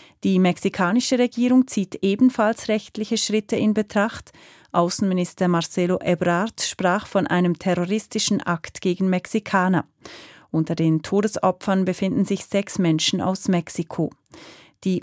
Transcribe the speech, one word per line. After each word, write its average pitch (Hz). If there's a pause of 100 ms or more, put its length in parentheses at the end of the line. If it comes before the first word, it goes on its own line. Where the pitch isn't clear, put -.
(260)
Die 190
mexikanische 190
Regierung 247
zieht -
ebenfalls 220
rechtliche 214
Schritte 208
in 214
Betracht. 208 (400)
Außenminister 180
Marcelo 175
Ebrard 175
sprach 185
von 185
einem 175
terroristischen 190
Akt -
gegen 185
Mexikaner. 185 (680)
Unter 160
den 160
Todesopfern 190
befinden 185
sich 196
sechs -
Menschen 170
aus 190
Mexiko. 170 (760)
Die 185